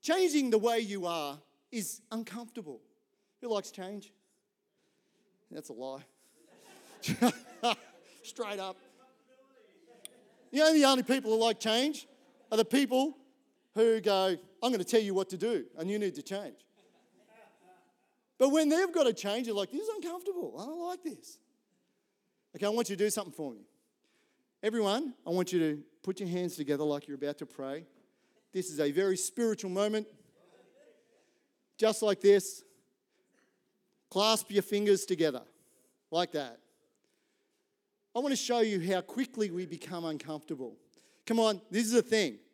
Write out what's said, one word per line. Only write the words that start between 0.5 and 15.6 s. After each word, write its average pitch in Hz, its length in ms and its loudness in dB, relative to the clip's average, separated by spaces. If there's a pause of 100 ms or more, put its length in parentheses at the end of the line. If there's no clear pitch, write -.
way 233 220 2
you 202 260 -4
are 151 340 -4 (320)
is 226 300 -6 (100)
uncomfortable. 220 680 -10 (600)
Who 247 80 -10
likes 202 220 -2
change? 196 400 -12 (1400)
That's 127 180 -16
a - 40 -14
lie. 131 300 -12 (1000)
<laughs> - 720 -2 (480)
Straight 208 360 -8
up. 190 180 -10 (1700)
You 269 80 0
know, 311 140 8
the 294 120 8
only 262 180 6
people 247 280 0
who 220 60 4
like 226 220 2
change 247 480 0 (440)
are 220 60 2
the 220 80 6
people 269 520 2 (580)
who 220 260 4
go, 190 340 2 (260)
"I'm 247 100 0
gonna 196 120 0
tell 226 180 4
you 202 120 -2
what 185 160 0
to 190 80 -8
do, 196 280 -2 (120)